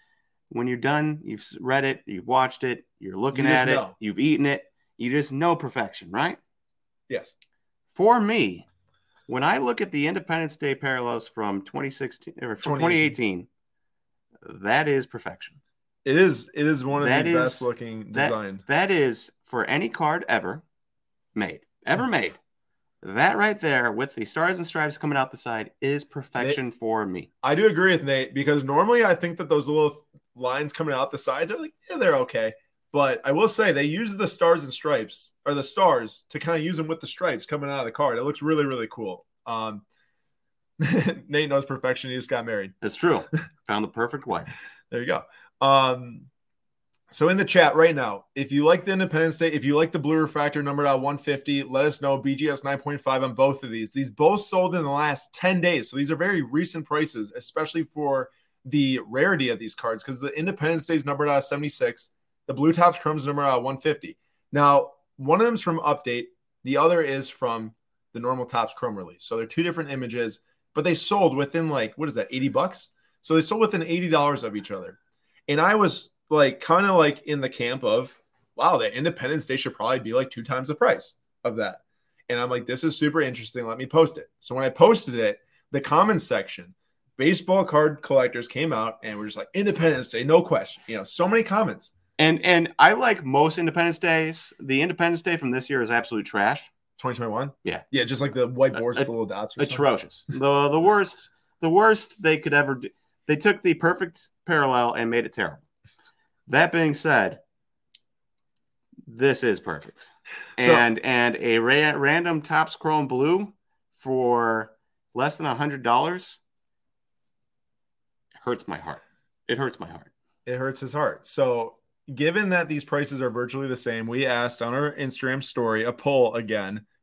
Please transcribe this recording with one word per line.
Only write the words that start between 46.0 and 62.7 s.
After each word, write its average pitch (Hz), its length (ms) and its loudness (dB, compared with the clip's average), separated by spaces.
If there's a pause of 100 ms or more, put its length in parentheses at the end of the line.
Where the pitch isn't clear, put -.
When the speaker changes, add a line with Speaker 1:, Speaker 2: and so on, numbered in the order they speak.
Speaker 2:
so 156 180 2
in 185 80 2
the 196 80 2
chat 156 320 6
right 160 180 8
now, 113 400 -4
if 139 160 -4
you 143 140 2
like 180 200 4
the 190 80 -2
Independence 165 460 0
Day, 165 140 2
if 135 120 -4
you 143 120 2
like 160 160 2
the 175 80 -2
blue 151 160 0
refractor 147 460 0
numbered 143 240 -2
out 135 140 2
one 143 180 -2
fifty, 139 440 -2
let 135 220 0
us 147 180 -2
know. 139 160 0
B 139 160 -2
G 147 140 -2
S 139 160 -4
nine 139 140 -4
point 143 220 -8
five 131 220 0
on 127 120 -2
both 139 280 2
of 123 80 -10
these. 110 220 -8
These 135 180 -4
both 190 320 4
sold 180 320 0
in 175 80 0
the 143 80 -2
last 143 420 -2
ten 180 280 0
days. 165 300 0
So 127 60 -10
these 143 140 -2
are 156 60 -2
very 175 260 0
recent 151 440 -4
prices, 147 500 -4
especially 156 480 -4
for 143 460 -4 (340)
the 135 420 2
rarity 139 440 2
of 110 80 -4
these 107 160 -10
cards, 113 280 -6
'cause 127 180 -10
the 139 160 -8
Independence 160 500 -2
Day 165 100 0
is 139 80 -2
numbered 143 240 -2
out 143 100 4
of 135 60 0
seventy-six, 143 680 -4 (360)
the 135 80 -6
blue 147 180 4